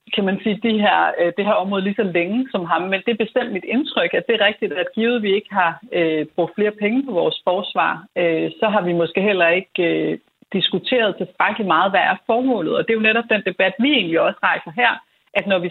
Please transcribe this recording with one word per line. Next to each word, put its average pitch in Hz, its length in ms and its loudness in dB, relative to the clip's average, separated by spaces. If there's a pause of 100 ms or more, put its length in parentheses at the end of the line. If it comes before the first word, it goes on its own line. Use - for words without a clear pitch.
(160)
kan 202 100 0
man 190 180 0
sige, 208 200 0
de 226 100 2 (120)
her, 165 340 4
øh, 175 180 2
det 202 80 -2
her 165 80 2
område 196 300 0
lige 202 180 -2
så - 20 2
længe 185 480 -2
som 185 140 -4
ham, 165 160 0
men 190 240 -4
det 233 60 0
er 220 140 -2
bestemt 240 260 -4
mit 190 120 -6
indtryk, 220 500 -2
at 175 140 0
det 226 80 2
er 202 100 2
rigtigt, 208 280 -2
at 180 220 -2
givet 233 260 0
vi 196 140 2
ikke 208 160 -4
har, 170 280 0 (120)
øh, 160 340 0 (100)
brugt 165 200 -2
flere 208 160 0
penge 214 340 -2
på 262 60 -8
vores 165 320 0
forsvar, 170 600 -2 (100)
øh, 165 440 0
så 220 100 2
har 208 120 2
vi 175 120 0
måske 170 280 0
heller 190 260 2
ikke, 180 360 0
øh, 160 340 0 (360)
diskuteret 196 640 0
tilstrækkeligt 190 500 -2
meget, 175 240 4
hvad 180 200 2
er 151 40 0 (100)
formålet, 226 520 0
og 160 60 0
det 226 80 -2
er 226 80 0
jo 220 100 2
netop 233 200 0
den 214 160 0
debat, 190 340 0
vi 269 140 2
egentlig 170 260 0
også - 240 0
rejser 170 320 -2
her, 196 160 2 (420)
at 202 140 -2
når 190 120 2
vi 175 120 -4